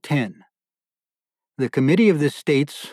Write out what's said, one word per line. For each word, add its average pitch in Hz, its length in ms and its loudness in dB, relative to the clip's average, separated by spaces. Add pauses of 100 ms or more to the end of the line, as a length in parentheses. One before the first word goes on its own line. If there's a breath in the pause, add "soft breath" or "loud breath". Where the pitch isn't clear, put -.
ten. 123 420 -4 (1120)
The 127 100 -2
committee 165 420 2
of 160 100 2
the 147 100 0
states, - 640 -4